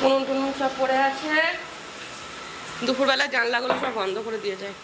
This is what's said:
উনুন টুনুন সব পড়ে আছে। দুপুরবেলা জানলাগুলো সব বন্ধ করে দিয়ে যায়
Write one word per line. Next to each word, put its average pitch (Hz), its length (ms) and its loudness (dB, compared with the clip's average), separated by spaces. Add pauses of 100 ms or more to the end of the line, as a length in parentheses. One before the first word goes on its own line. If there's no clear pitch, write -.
উনুন 269 240 6
টুনুন 269 220 0 (100)
সব 262 200 2
পড়ে 262 160 4 (120)
আছে। 302 240 -2 (1500)
দুপুরবেলা 262 480 4
জানলাগুলো 247 480 2
সব 262 180 -2
বন্ধ 190 160 0 (100)
করে 220 180 -4
দিয়ে 196 180 -2
যায় 196 220 -10